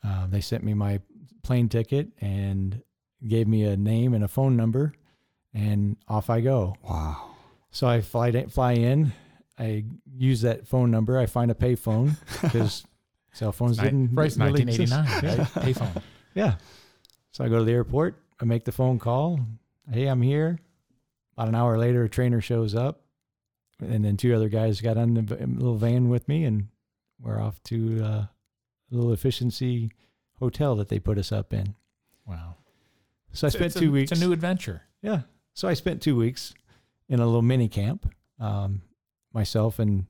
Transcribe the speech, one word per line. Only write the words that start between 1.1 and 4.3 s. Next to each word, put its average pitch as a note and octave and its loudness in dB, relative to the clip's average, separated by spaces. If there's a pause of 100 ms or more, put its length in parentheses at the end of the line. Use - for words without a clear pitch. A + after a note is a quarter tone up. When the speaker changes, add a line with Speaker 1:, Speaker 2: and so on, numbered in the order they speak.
Speaker 1:
plane A#2+ 2
ticket A#2+ -2 (120)
and G2 -2 (440)
gave A2 2
me G#2+ 2
a G2+ 0
name A2+ 2
and G#2+ 2
a G2 -2
phone C3+ 2